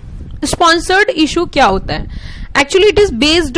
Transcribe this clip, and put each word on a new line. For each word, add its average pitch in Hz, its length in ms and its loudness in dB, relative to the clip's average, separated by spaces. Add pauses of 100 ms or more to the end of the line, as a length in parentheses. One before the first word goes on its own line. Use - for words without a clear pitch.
(440)
स्पॉन्सर्ड 349 680 2
इशू 330 360 0
क्या 277 180 2
होता 190 300 0
है? - 120 -6 (520)
Actually, 370 340 4
it - 60 2
is 392 160 2
based 294 440 0